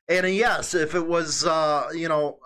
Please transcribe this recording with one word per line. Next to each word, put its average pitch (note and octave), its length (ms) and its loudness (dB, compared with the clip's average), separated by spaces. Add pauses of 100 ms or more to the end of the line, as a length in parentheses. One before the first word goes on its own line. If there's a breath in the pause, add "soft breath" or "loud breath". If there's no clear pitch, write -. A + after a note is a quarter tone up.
And, F3+ 180 2
uh, F#3 40 2
yes, F#3+ 440 0
if E3 200 0
it E3+ 120 -2
was, E3 400 -2
uh, D3+ 480 0
you E3 140 -4
know, D3+ 380 0